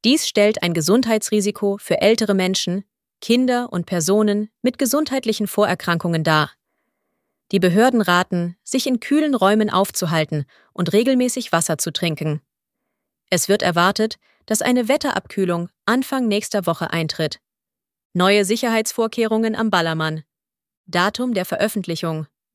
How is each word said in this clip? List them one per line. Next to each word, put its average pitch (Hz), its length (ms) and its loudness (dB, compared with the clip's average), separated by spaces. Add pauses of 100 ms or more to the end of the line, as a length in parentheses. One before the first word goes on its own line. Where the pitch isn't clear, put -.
Dies 277 200 2
stellt 214 380 2
ein 170 100 -2
Gesundheitsrisiko 208 1040 0
für - 200 -2
ältere 214 340 2
Menschen, 185 520 0 (340)
Kinder 247 540 0
und 175 140 -4
Personen 202 600 0 (120)
mit 247 160 -2
gesundheitlichen 262 720 -2
Vorerkrankungen 170 760 0
dar. 156 280 4 (1000)
Die 196 80 2
Behörden 214 420 4
raten, 175 640 0
sich - 240 -4
in 254 140 -2
kühlen 294 340 0
Räumen 208 340 2
aufzuhalten 160 760 -2 (260)
und 175 220 -2
regelmäßig 247 580 0
Wasser 165 260 0
zu - 140 -4
trinken. 156 500 -4 (880)
Es 180 200 0
wird 202 140 2
erwartet, 185 540 0 (280)
dass 220 160 -2
eine 247 280 0
Wetterabkühlung 180 800 -2 (160)
Anfang 254 420 0
nächster 208 380 -2
Woche 165 260 -2
eintritt. 160 480 -4 (720)
Neue 196 320 4
Sicherheitsvorkehrungen 220 1120 0
am 220 140 -2
Ballermann. 160 540 -2 (600)
Datum 208 480 -2
der 185 120 -2
Veröffentlichung: 165 840 -4 (280)